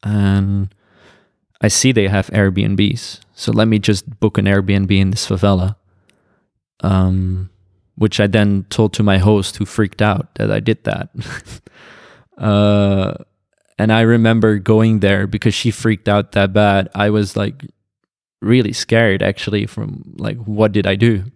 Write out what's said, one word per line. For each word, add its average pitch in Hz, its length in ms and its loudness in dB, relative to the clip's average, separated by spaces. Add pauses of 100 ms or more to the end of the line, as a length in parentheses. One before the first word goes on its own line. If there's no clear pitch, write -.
and 98 680 0 (880)
I 110 60 0
see 120 240 2
they 110 160 2
have 98 220 0
Airbnbs, 101 880 0 (160)
so - 160 -6
let 110 160 2
me 110 140 2
just 101 400 -4
book 107 180 0
an 101 80 0
Airbnb 98 500 0
in 95 140 2
this 107 160 -6
favela." 98 480 0 (1040)
Um, 92 680 0 (460)
which 107 240 -2
I 104 80 2
then 101 420 0
told 107 240 0
to - 80 -2
my 98 160 2
host, 101 380 0
who 104 80 -4
freaked - 360 -4
out 104 360 -2
that 107 160 -2
I 107 80 0
did 110 240 -2
that. - 300 -6
<laughs> - 460 -14 (760)
Uh, 101 760 0 (640)
and 110 140 2
I 113 80 4
remember 113 580 4
going 110 420 2
there 98 260 0
because 107 280 -2
she - 160 -2
freaked - 380 -2
out 104 240 0
that 98 200 0
bad. 98 420 2
I 104 160 0
was, 104 260 -2
like, 101 280 -6 (760)
really 113 320 2
scared, 113 500 0
actually, 101 440 -4
from, - 500 -12
like, 104 220 -8
what 107 340 -2
did 98 140 0
I 98 100 0
do? 107 280 0 (120)